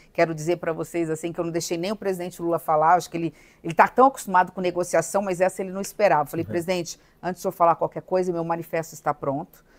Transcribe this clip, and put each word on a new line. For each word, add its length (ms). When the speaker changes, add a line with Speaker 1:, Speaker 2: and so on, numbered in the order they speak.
Speaker 1:
Quero 240
dizer 220
pra 160
vocês, 360
assim, 220
que 80
eu 60
não 60
deixei 260
nem 160
o 20
presidente 460
Lula 180
falar, 360
acho 140
que 60
ele, 180
ele 100
tá 140
tão 200
acostumado 440
com 80
negociação, 640
mas 180
essa 220
ele 100
não 100
esperava. 480
Falei, 140
Speaker 2:
Uhum. 80
Speaker 1:
"Presidente, 480
antes 160
do 40
senhor 100
falar 220
qualquer 260
coisa, 320
meu 100
manifesto 500
está 200
pronto." 500